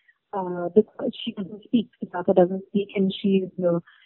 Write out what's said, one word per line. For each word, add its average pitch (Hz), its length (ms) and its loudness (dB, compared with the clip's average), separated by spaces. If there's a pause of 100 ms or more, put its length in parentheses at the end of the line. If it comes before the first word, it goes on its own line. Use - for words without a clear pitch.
(340)
uh, 180 360 -6
because 214 420 2 (120)
she 226 100 -6
doesn't 202 300 -12
speak, - 260 -2 (100)
Siddhartha 185 340 -4
doesn't 190 340 4
speak, 202 280 -2
and 190 180 0
she's, 190 360 0 (140)
uh, 170 160 2 (260)